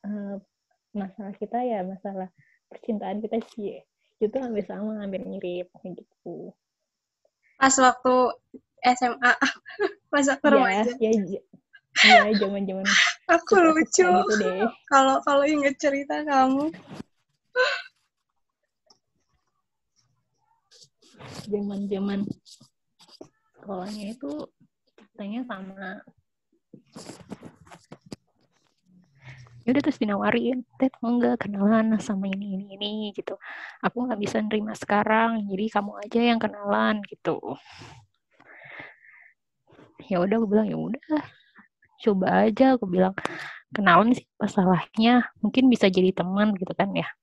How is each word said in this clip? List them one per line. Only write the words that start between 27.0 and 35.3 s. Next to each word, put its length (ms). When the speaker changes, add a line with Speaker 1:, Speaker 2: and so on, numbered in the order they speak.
Speaker 1:
Ya 80
udah, 160
terus 160
dinawarin, 640
"Tet, 160
mau 160
nggak 320
kenalan 560
sama 240
ini, 320
ini, 160
ini," 400
gitu. 240
"Aku 240
nggak 160
bisa 240
nerima 320
sekarang, 720